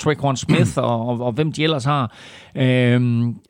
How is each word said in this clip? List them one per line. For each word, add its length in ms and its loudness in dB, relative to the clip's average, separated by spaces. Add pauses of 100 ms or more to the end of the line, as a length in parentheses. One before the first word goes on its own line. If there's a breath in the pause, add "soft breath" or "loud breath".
Tre'Quan 320 0
Smith 460 2
<clears throat> 80 0
og, 180 -2
og, 140 -4
og 100 -2
hvem 200 -2
de 120 -4
ellers 220 -2
har. 260 0 (440 loud breath)
Øh, 460 2 (480)